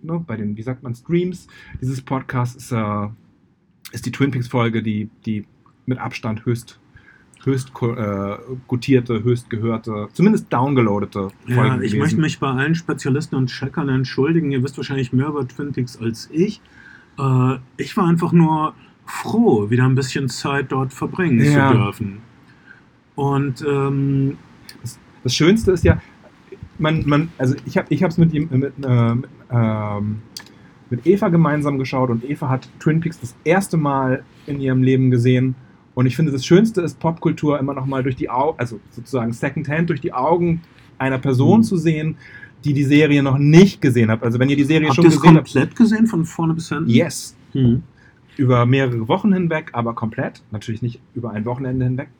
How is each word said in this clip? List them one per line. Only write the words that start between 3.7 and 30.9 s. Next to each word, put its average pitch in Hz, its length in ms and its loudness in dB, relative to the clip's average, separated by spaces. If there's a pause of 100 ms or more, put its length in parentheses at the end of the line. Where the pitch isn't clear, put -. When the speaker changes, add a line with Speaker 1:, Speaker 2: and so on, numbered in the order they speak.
Speaker 1:
ist - 160 -12
die 120 60 -8
Twin 139 180 -2
Peaks-Folge 117 540 -2
die, 107 260 -6 (160)
die 107 200 -6 (400)
mit 127 120 -6
Abstand 117 480 -10
höchst, 120 320 -6 (640)
höchst 135 320 -4
ko-, 117 200 -4
äh, 101 440 -4 (300)
gutierte, 120 560 0
höchst 120 260 -2
gehörte, 110 600 -6
zumindest 190 400 2
downgeloadete 113 760 0 (180)
Speaker 2:
Ja, 123 80 -2
Speaker 1:
Folge 120 180 2 (100)
Speaker 2:
ich 101 60 -2
Speaker 1:
gewesen. 104 80 -2
Speaker 2:
möchte 143 220 0
mich 156 180 -2
bei 147 140 -2
allen 143 240 0
Spezialisten 147 580 -4
und 131 140 0
Checkern 139 400 -6
entschuldigen. 139 640 0
Ihr 131 100 -2
wisst - 140 -6
wahrscheinlich 135 360 -6
mehr 131 140 2
über 147 220 -4
Twin 143 240 -10
Peaks 123 240 -8
als 113 360 -8
ich. 190 280 -2 (580)
Äh, 131 380 0 (220)
ich - 180 -6
war 190 100 2
einfach 170 240 2
nur 156 440 2 (300)
froh, 156 640 0
wieder 120 160 2
ein 131 120 2
bisschen 135 320 -4
Zeit 139 420 -4
dort 131 240 -4
verbringen 156 500 0
Speaker 1:
Ja. 139 280 4
Speaker 2:
zu 127 40 4
dürfen. 101 420 -4 (960)
Und, 139 540 -2
ähm, 139 680 0 (420)
Speaker 1:
Das, - 180 -14 (260)
das 123 100 -2
Schönste 190 380 2
ist 170 120 -2
ja, 165 160 4 (800)
man, 156 280 0
man, 147 220 2 (100)
also 131 160 0 (120)
ich - 100 -4
hab, 185 140 -2
ich 160 120 0
hab's 170 160 -2
mit 165 140 4
ihm, 156 180 -4
mit, 135 220 -2 (120)
äh, 117 300 2
mit, 127 140 -6 (220)
ähm, 107 720 -2 (680)